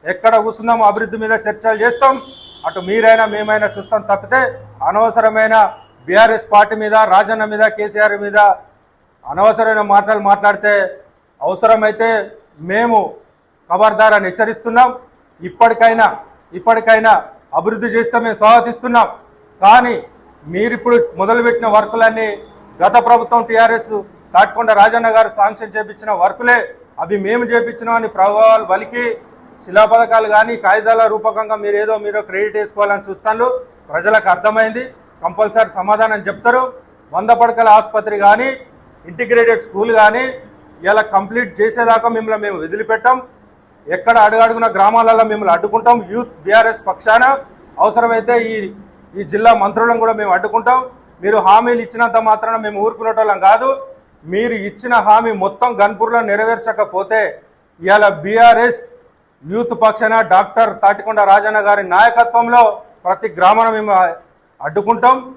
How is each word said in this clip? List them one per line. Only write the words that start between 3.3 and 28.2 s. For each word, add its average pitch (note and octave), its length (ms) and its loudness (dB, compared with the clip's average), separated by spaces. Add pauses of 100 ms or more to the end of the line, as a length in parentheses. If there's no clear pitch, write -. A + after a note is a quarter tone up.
మేమైనా G#3+ 420 -2
చూస్తాం G3+ 340 -4
తప్పితే G3+ 320 -2 (460)
అనవసరమైన A3 680 0 (520)
బీఆర్ఎస్ A3 460 2
పార్టీ G#3 300 4
మీద, G#3+ 120 -2 (180)
రాజన్న G#3+ 380 0
మీద, G#3+ 120 0 (140)
కేసీఆర్ G#3 480 -2
మీద G3+ 140 0 (840)
అనవసరమైన G#3+ 560 0 (120)
మాటలు G#3 360 2
మాట్లాడితే G#3 440 2 (680)
అవసరమైతే G#3+ 680 0 (640)
మేము A3+ 280 0 (720)
ఖబర్దార్ G#3+ 480 2
అని G3 120 -2
హెచ్చరిస్తున్నాం. A3+ 600 0 (520)
ఇప్పటికైనా, A3+ 680 2 (520)
ఇప్పటికైనా A3+ 520 2 (460)
అభివృద్ధి G#3+ 380 -4
చేస్తే A#3 300 -2
మేము A3+ 160 -6
స్వాగతిస్తున్నాం. A#3 680 2 (540)
కానీ A#3+ 340 6 (500)
మీరిప్పుడు A3+ 520 -2 (220)
మొదలుపెట్టిన A#3 480 0 (100)
వర్కులన్నీ A3 520 0 (540)
గత G3 120 2 (120)
ప్రభుత్వం A#3+ 420 2
టీఆర్ఎస్ A3+ 440 0 (400)
తాటికొండ G#3+ 460 2
రాజన్న A3+ 360 4
గారు A3 220 4
శాంక్షన్ G#3 380 -4
చేపించిన G#3+ 360 -8 (120)
వర్కులే, A#3 340 0 (440)
అవి E3+ 140 -4 (120)
మేము A#3 240 -2
చేపించినామని A#3 680 -4
ప్రభావాలు A3 540 2